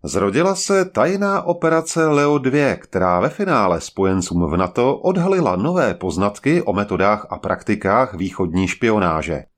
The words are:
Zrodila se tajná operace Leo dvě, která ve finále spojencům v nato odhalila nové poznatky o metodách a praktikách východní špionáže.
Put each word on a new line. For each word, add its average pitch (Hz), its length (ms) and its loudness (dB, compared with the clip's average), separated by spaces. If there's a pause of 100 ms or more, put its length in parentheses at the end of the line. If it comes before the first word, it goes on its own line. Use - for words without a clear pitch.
Zrodila 101 520 0
se 190 300 0
tajná 190 560 0
operace 165 680 0
Leo 147 300 2
dvě, 131 380 0
která 90 440 0
ve 123 100 2
finále 113 520 0
spojencům 92 720 0
v 87 60 0
nato 120 400 0
odhalila 175 580 0
nové 131 380 0
poznatky 101 680 0
o 98 120 -2
metodách 101 560 0
a 98 80 -8
praktikách 104 760 -2
východní 92 540 -2
špionáže. 85 760 0 (140)